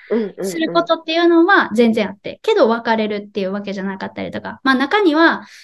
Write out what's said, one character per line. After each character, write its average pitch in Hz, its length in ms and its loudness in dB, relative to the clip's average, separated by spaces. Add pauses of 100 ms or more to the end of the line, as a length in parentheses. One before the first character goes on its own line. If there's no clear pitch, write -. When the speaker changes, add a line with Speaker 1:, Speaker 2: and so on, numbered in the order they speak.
Speaker 1:
う - 60 0
ん、 233 60 0
う 214 60 -4
ん、 180 100 -16
う - 60 -10
ん。 - 20 -8
Speaker 2:
す 202 120 -8
る 320 140 -2
こ 339 120 0
と 330 100 -2
っ 330 100 -4
て - 80 -8
い 330 60 -2
う 339 100 4
の 339 180 6
は 359 280 2
全 226 180 4
然 214 160 0
あ 190 60 -12
っ - 20 -20
て。 - 280 -14
け 440 120 0
ど、 285 140 4
別 233 260 0
れ 220 140 -2
る 208 60 -6
っ 208 120 -10
て 208 140 -6
い - 20 -2
う 185 80 -4
わ 202 100 -6
け 202 120 -8
じ 196 80 -8
ゃ - 20 -6
な 190 140 -6
か 196 80 -10
っ 196 100 -12
た 196 80 -8
り 185 80 -10
と 214 80 -10
か。 202 240 -12
ま 262 80 2
あ、 262 40 2
中 277 260 0
に 320 140 4
は、 311 300 2 (180)